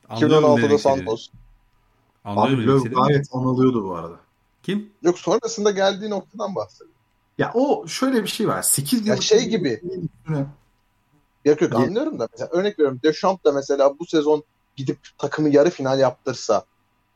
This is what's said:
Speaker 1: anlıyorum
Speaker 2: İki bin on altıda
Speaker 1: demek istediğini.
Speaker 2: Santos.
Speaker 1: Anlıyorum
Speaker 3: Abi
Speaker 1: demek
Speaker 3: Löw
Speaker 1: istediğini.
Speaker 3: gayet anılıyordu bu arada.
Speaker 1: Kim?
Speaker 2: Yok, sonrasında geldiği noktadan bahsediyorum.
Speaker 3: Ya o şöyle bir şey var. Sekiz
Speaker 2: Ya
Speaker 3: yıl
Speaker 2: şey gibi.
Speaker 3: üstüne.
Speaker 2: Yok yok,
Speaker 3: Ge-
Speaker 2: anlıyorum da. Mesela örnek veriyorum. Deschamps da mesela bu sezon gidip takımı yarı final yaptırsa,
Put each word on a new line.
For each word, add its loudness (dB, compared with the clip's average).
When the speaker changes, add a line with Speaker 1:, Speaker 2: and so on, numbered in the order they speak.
Speaker 1:
anlıyorum 2
Speaker 2:
İki 6
bin 4
on 6
altıda 4
Speaker 1:
demek 4
istediğini. 0
Speaker 2:
Santos. -8
Speaker 1:
Anlıyorum 0
Speaker 3:
Abi 0
Speaker 1:
demek 2
Speaker 3:
Löw 4
Speaker 1:
istediğini. 2
Speaker 3:
gayet 0
anılıyordu 0
bu -8
arada. -12
Speaker 1:
Kim? -6
Speaker 2:
Yok, 0
sonrasında -2
geldiği -2
noktadan -8
bahsediyorum. -12
Speaker 3:
Ya -2
o 0
şöyle -2
bir -6
şey -2
var. -2
Sekiz -2
Speaker 2:
Ya 2
Speaker 3:
yıl -6
Speaker 2:
şey 2
gibi. -2
Speaker 3:
üstüne. -6
Speaker 2:
Yok 4
yok, 2
Speaker 3:
Ge- -6
Speaker 2:
anlıyorum 0
da. -4
Mesela -10
örnek -2
veriyorum. 2
Deschamps 0
da 4
mesela 0
bu -10
sezon 0
gidip -6
takımı -2
yarı 6
final -2
yaptırsa, -2